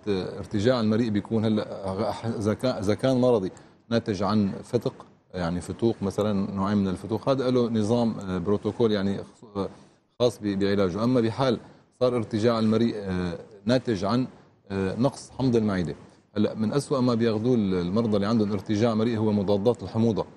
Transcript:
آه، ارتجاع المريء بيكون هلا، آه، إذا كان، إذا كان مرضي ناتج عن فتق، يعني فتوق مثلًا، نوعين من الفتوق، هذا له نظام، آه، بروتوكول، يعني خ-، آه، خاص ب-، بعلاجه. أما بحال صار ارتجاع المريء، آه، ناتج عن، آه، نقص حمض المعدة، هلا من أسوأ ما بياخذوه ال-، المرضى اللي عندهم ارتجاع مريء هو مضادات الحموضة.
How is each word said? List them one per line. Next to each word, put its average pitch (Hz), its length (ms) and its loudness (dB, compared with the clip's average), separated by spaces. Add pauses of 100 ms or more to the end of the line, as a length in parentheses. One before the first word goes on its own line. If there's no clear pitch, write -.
آه، 92 300 -2
ارتجاع 113 420 0
المريء 110 300 2
بيكون 104 340 0
هلا، 104 440 -2
آه، 101 240 -2 (260)
إذا 107 160 0
كان، 123 220 -2
إذا 104 180 0
كان 131 260 2
مرضي 113 300 2 (380)
ناتج 110 340 -2
عن 101 300 2 (100)
فتق، - 440 -4 (280)
يعني 87 260 -2
فتوق 107 420 -2
مثلًا، 101 520 -2
نوعين 98 240 0
من 98 100 2
الفتوق، 101 400 -4
هذا 131 220 0
له 123 200 2
نظام، 113 500 2
آه، 92 180 -4
بروتوكول، 104 540 0
يعني 98 260 0
خ-، 101 380 -16
آه، 95 120 -2 (520)
خاص 120 220 2
ب-، 101 160 0
بعلاجه. 98 460 2
أما 127 160 4
بحال 113 400 0 (400)
صار 127 160 2
ارتجاع 113 420 0
المريء، 110 380 2
آه، 90 420 -4 (260)
ناتج 113 400 0
عن، 120 220 0 (440)
آه، 98 260 -2
نقص 131 340 -2
حمض 127 260 0
المعدة، 95 380 0 (420)
هلا 104 180 0
من 107 180 -2
أسوأ 143 280 -2
ما 123 140 2
بياخذوه 113 400 2
ال-، 101 200 2
المرضى 104 420 0
اللي 101 100 0
عندهم 107 260 2
ارتجاع 107 420 0
مريء 110 240 0
هو 107 140 0
مضادات 104 500 2
الحموضة. 110 440 0 (100)